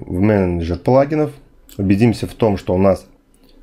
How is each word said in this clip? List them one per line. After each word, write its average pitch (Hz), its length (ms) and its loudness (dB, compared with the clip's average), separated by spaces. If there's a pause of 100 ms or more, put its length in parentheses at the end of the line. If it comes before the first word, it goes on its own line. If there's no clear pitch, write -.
в 90 140 -6
менеджер 87 580 0
плагинов, 143 540 0 (440)
убедимся 101 520 0
в - 60 -16
том, 104 220 0
что - 180 -4
у 92 40 0
нас 95 280 2 (560)